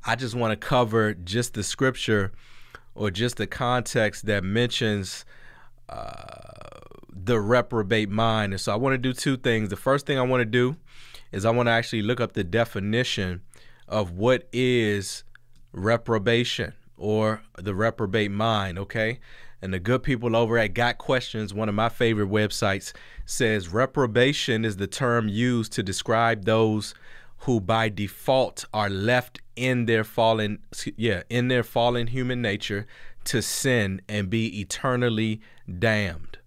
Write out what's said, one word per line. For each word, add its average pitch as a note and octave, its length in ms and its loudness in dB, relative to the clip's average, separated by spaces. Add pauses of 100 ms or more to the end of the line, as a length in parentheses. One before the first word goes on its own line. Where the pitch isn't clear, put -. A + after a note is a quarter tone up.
I A2+ 100 0
just A#2+ 200 -6
wanna A2+ 200 2
cover A2 600 2
just F2+ 400 -4
the G#2 80 -4
scripture A2 680 0 (640)
or G#2 160 -2
just A2+ 280 -2
the G#2 100 -2
context A#2+ 800 0
that G2+ 160 2
mentions, G#2 840 0 (640)
uh, - 920 -14 (300)
the G2+ 280 2
reprobate A2 720 2
mind. G#2+ 440 2
And F#2+ 80 -4
so G#2+ 100 -2
I G2+ 40 2
wanna C3 240 0
do B2+ 120 0
two C3 260 0
things. A2+ 320 0
The G2+ 60 -4
first C#3 300 0
thing C#3 140 0
I B2+ 40 2
wanna B2+ 220 2
do B2 300 2 (560)
is G2 140 -4
I A2+ 40 6
wanna A#2 220 4
actually A2+ 320 0
look A#2+ 180 0
up A2 120 -2
the G#2 100 -2
definition G#2 960 -2 (460)
of G2+ 240 -2
what A2+ 420 2
is A#2 680 0 (480)
reprobation A#2 1000 0 (220)
or G#2+ 460 0 (160)
the G2 160 -4
reprobate G#2 560 0
mind, G2+ 480 0
okay? A2 420 -2 (420)
And F#2+ 120 -4
the F#2 60 -2
good A#2 240 0
people A#2 320 0
over A#2 220 4
at G#2 160 2
Got A#2+ 240 2
Questions, A2 560 -2
one G#2+ 160 -2
of G2+ 60 0
my A2 120 2
favorite A2 420 2
websites, G2+ 600 0 (340)
says, G#2+ 440 0
"Reprobation A#2+ 960 2
is G#2+ 100 -2
the F#2+ 120 -4
term A#2 420 2
used A#2 420 2
to B2 100 -4
describe A2 600 0
those A2 500 2 (440)
who A#2+ 240 2
by A2+ 260 2
default G#2+ 840 0
are G#2 160 0
left A2 500 0 (160)
in B2 300 0
their A2 180 2
fallen, A2 560 2 (380)
yeah, G#2+ 320 0
in B2 180 0
their B2+ 160 2
fallen A#2+ 440 0
human B2 340 -2
nature G#2 440 -4 (380)
to A#2 180 0
sin G#2 680 0
and G#2 200 -2
be A2 300 -2
eternally A2 800 0 (400)
damned." G#2 680 -2